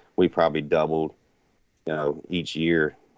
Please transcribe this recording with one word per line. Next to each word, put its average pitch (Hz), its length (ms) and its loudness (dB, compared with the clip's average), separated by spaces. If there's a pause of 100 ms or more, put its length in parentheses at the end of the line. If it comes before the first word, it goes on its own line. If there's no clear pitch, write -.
(160)
we 90 120 4
probably 78 340 0
doubled, 78 500 0 (760)
you 80 60 -4
know, 76 380 -4
each 85 260 -6
year 80 400 0 (220)